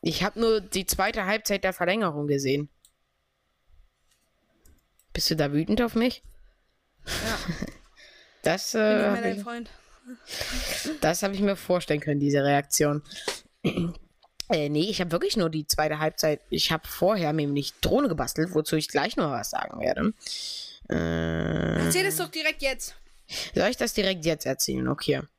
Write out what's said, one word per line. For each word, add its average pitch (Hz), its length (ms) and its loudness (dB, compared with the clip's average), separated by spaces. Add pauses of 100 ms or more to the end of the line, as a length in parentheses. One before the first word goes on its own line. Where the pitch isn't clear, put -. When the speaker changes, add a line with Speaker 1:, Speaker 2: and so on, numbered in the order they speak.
Speaker 1:
ich 165 200 0
hab 202 140 0
nur 220 240 4
die 190 260 -4
zweite 214 400 0
Halbzeit 202 380 0
der 190 80 2
Verlängerung 175 560 0
gesehen. 139 400 2 (2500)
Bist - 180 0
du 165 40 2
da 147 180 0
wütend 202 300 2
auf 233 140 0
mich? 240 260 2 (840)
Speaker 2:
Ja. 220 320 -4 (160)
Speaker 1:
<laughs> - 120 -6 (760)
Das, 170 300 0
äh, 226 60 0
Speaker 2:
Bin 214 100 6
nicht 214 140 4
mehr 208 80 4
Speaker 1:
hab 196 120 0
Speaker 2:
dein 196 140 0
Speaker 1:
ich, 202 60 -8
Speaker 2:
Freund. 233 280 -10 (1300)
Speaker 1:
das 160 240 2
hab 196 80 0
ich 196 80 -4
mir 196 160 2
vorstellen 170 440 0
können, 143 200 0
diese 143 240 4
Reaktion. 143 580 2 (600)
<clears throat> 170 300 0 (540)
Äh, 151 220 2
nee, 156 180 2
ich 190 120 -2
hab 175 100 0
wirklich 233 260 0
nur 170 140 2
die 156 160 -4
zweite 151 320 0
Halbzeit. 156 500 0
Ich - 220 0
hab 165 160 -2
vorher 175 480 2
mir 151 120 2
nämlich 143 340 -2
Drohne 269 280 4
gebastelt, 156 460 -2
wozu 156 220 2
ich 151 120 0
gleich - 280 0
noch 160 160 0
was 113 180 -4
sagen - 300 -6
werde. - 340 0 (760)
Äh, 82 960 0
Speaker 2:
Erzähl 370 220 2
es 392 100 -2
doch 359 120 -4
direkt 311 340 -4
jetzt. - 320 -4 (600)
Speaker 1:
Soll 175 140 2
ich 254 80 -2
das 240 160 -2
direkt 190 320 0
jetzt 160 220 0
erzählen? 127 420 -2
Okay. 139 320 0 (180)